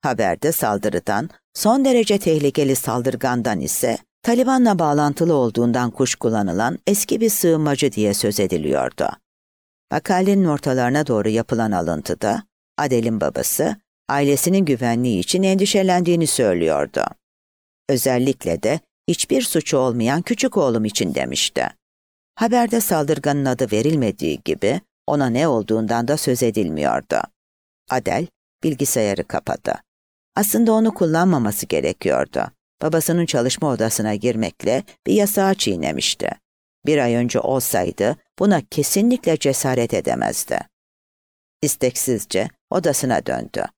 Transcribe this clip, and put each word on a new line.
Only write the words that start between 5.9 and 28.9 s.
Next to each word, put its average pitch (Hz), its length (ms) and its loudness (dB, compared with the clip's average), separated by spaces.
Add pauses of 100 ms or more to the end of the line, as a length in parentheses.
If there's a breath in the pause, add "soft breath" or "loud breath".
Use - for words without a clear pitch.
kuşkulanılan 110 960 -2
eski 202 340 -2
bir 220 100 2
sığınmacı 151 640 2
diye 104 220 0
söz 104 260 -2
ediliyordu. 76 680 -2 (840)
Makalenin 190 520 2
ortalarına 139 640 0
doğru 110 220 0
yapılan 113 440 0
alıntıda 87 720 -2 (360)
Adel'in 117 420 0
babası 87 560 -2 (320)
ailesinin 143 560 2
güvenliği 120 560 0
için 175 220 0
endişelendiğini 185 840 2
söylüyordu. 80 800 0 (840)
Özellikle 127 760 0
de 135 180 0 (280)
hiçbir 247 340 0
suçu 160 360 0
olmayan 127 440 0
küçük 240 340 -2
oğlum 120 280 2
için 104 300 -2
demişti. 64 540 -4 (680)
Haberde 233 460 2
saldırganın 147 640 0
adı 127 280 0
verilmediği 107 720 0
gibi 104 360 -2 (260)
ona 143 200 0
ne 127 220 0
olduğundan 113 600 0
da 143 80 0
söz 127 260 0
edilmiyordu. 76 800 0 (680)
Adel 127 360 -2 (380)
bilgisayarı 120 600 0